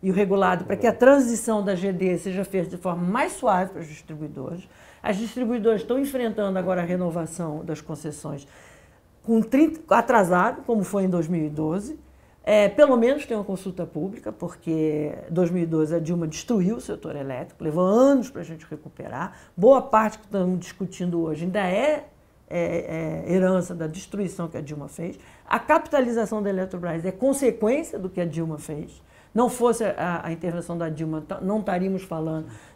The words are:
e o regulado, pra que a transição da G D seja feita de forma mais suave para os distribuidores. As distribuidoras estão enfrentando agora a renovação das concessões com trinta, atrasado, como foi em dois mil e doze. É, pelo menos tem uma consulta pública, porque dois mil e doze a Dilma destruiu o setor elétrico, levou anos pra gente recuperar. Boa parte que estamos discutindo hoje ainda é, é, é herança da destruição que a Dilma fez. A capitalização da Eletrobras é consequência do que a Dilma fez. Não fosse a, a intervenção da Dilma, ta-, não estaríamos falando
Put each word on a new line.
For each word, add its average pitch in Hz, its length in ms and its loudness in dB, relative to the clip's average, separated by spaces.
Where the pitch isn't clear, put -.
e 190 80 2
o - 20 0
regulado, 185 520 2
pra 202 100 -2
que 208 100 0
a 220 80 6
transição 233 680 6
da 196 100 0
G 185 180 -2
D 180 260 2
seja 185 260 -4
feita 185 260 -2
de 180 80 -10
forma 175 240 -4
mais 254 300 0
suave 190 400 2
para 175 100 -10
os 165 60 -12
distribuidores. 151 800 -12
As 208 140 -2
distribuidoras 226 640 0
estão 240 180 -2
enfrentando 226 600 -2
agora 180 220 0
a 175 40 -2
renovação 170 800 -4
das 156 160 -6
concessões 147 680 -10
com 226 180 4
trinta, 285 380 4
atrasado, 226 680 4
como 226 200 2
foi 196 200 0
em 185 60 2
dois 175 160 2
mil 160 200 0
e 151 40 -4
doze. 165 480 -4
É, 208 240 6
pelo 262 300 6
menos 262 280 2
tem 226 120 -4
uma 208 60 -4
consulta 180 420 -6
pública, 180 460 -8
porque 156 840 -2
dois 170 220 2
mil 180 120 0
e - 20 2
doze 160 300 0
a 170 40 0
Dilma 165 280 -2
destruiu 202 500 0
o 254 40 -8
setor - 340 -8
elétrico, 135 480 -10
levou 160 220 0
anos 247 440 4
pra - 140 -12
gente 160 260 -16
recuperar. 139 680 -12
Boa 247 260 8
parte 220 360 2
que - 80 -20
estamos 185 340 -2
discutindo 175 640 -4
hoje 156 240 -2
ainda 190 200 -2
é, 240 420 0
é, 165 760 -4
é - 60 -4
herança 185 420 2
da 160 140 -6
destruição 180 600 -6
que 170 80 -10
a 151 40 -6
Dilma 147 280 -12
fez. - 280 -10
A - 120 2
capitalização 240 840 2
da 202 80 -2
Eletrobras 175 560 -4
é 185 60 -2
consequência 269 840 0
do 185 120 -6
que 180 100 -6
a 175 60 0
Dilma 160 320 -4
fez. 151 440 -12
Não 240 140 4
fosse 240 360 2
a, 175 400 -2
a 165 80 -6
intervenção 170 440 -6
da 170 140 -4
Dilma, 156 380 -4
ta-, - 120 -8
não 202 200 -2
estaríamos 190 420 -2
falando 160 460 -6